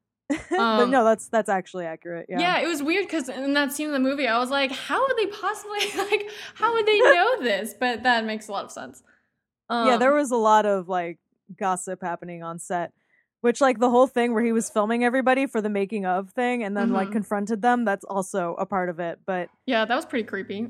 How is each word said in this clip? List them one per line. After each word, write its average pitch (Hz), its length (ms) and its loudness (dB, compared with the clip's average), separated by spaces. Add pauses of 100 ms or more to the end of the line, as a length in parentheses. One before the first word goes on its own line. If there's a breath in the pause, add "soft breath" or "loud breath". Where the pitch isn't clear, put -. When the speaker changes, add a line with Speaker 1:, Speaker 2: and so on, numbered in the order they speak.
(280)
Speaker 1:
<laughs> 311 220 -6
But 359 80 0
Speaker 2:
Um, 226 320 4
Speaker 1:
no, 262 140 4
that's, 220 240 2
that's 214 200 0
actually 185 380 -4
accurate, 165 420 -10
yeah. 180 120 -4
Speaker 2:
Yeah, 349 200 2
it 254 60 -2
was 320 160 -4
weird 349 260 -2
'cause 320 200 -4
in 262 260 -4
that 285 180 0
scene 302 160 -6
in 302 40 -6
the 277 80 0
movie, 269 260 0
I 226 120 2
was 247 120 -2
like, 277 220 0
"How 285 340 -4
would 508 100 0
they 427 100 0
possibly, 415 520 -6
<laughs> - 180 -4
like, 403 320 -2 (260 loud breath)
how 466 180 0
would 453 140 0
they 427 140 4
know 453 400 6
Speaker 1:
<laughs> - 20 -6
Speaker 2:
this?" 214 360 -2
But 247 260 -2
that 240 200 4
makes 214 240 -8
a 214 40 -10
lot 190 120 -4
of - 80 -18
sense. - 300 -16 (680)
Speaker 1:
Yeah, 240 280 4
there 254 140 6
Speaker 2:
Um, 294 60 4
Speaker 1:
was 294 120 0
a 247 60 0
lot 214 300 6
of, 190 220 0
like, 175 300 -4 (380)
gossip 185 460 -4
happening 170 400 -8
on 165 160 -10
set, 175 340 -6 (480)
which, 240 200 2
like, 254 180 4
the 247 120 4
whole 247 180 6
thing 240 260 0
where 220 100 2
he 233 80 2
was 226 180 0
filming 226 340 0
everybody 254 420 2
for 233 140 -2
the 208 80 -2
making 202 380 -2
of 185 240 -2
thing 247 340 -2
and 202 120 -4
then, - 160 0
like, 190 160 0
Speaker 2:
Mm-hmm. 202 40 -10
Speaker 1:
confronted 208 500 -2
them, 240 220 2
that's 202 200 -2
also 190 540 -4
a 190 80 -2
part 185 220 -2
of 160 120 -8
it, 170 260 -6
but 180 220 -4 (180)
Speaker 2:
Yeah, 226 180 0
that 226 100 -2
was 285 120 -4
pretty 233 200 -4
creepy. 202 440 -8